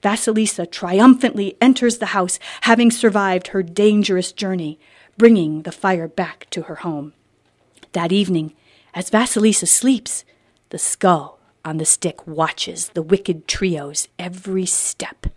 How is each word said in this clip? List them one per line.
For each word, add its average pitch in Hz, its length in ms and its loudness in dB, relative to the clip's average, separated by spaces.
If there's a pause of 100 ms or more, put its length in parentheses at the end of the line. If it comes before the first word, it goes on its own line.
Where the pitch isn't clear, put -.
Vasilisa 214 640 -2
triumphantly 208 960 4
enters 240 360 2
the - 200 -6
house, 180 220 -2 (220)
having 233 280 4
survived 196 580 0
her 190 140 -4
dangerous 196 680 0
journey, 175 480 -6 (380)
bringing 170 460 6
the 165 80 -10
fire 175 360 -2
back - 440 -6
to 180 120 -8
her - 120 -14
home. 147 380 -8 (800)
That 170 200 -2
evening, 185 420 0 (400)
as 180 160 -8
Vasilisa 214 580 2
sleeps, - 560 0 (460)
the 156 100 -12
skull - 600 0 (260)
on 160 120 -6
the 156 80 -4
stick - 400 -2
watches - 680 -6
the 170 80 -4
wicked 165 460 -2
trio's 151 600 -4 (100)
every 185 480 -6
step - 600 -6 (120)